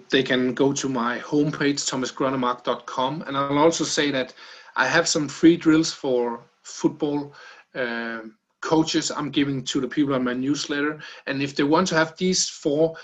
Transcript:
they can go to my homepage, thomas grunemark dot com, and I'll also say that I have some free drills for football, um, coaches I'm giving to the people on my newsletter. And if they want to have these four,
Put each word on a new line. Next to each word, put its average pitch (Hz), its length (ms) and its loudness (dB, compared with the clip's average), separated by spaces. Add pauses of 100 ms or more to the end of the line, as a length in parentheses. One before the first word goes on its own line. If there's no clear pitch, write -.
they 135 140 2
can 127 320 0
go 139 180 2
to 139 160 -4
my 120 300 -2
homepage, 147 680 0
thomas 127 240 -4
grunemark 127 540 -2
dot 123 220 -4
com, 139 400 -4
and 139 100 -6
I'll 139 220 0
also 165 260 4
say 143 280 0
that 127 200 -2 (440)
I 131 100 2
have 160 200 2
some 147 220 0
free 165 300 6
drills 160 340 4
for 120 480 -2 (220)
football, 147 720 -4 (400)
um, 117 600 -6 (260)
coaches 160 480 0
I'm 147 200 -6
giving 139 340 0
to 139 180 -2
the 127 40 -4
people 139 280 0
on 127 100 0
my 123 80 -2
newsletter. 143 680 -2 (280)
And 139 160 -4
if 139 120 -4
they 151 100 2
want 160 240 4
to 165 80 0
have 160 200 0
these 185 320 0
four, 160 560 0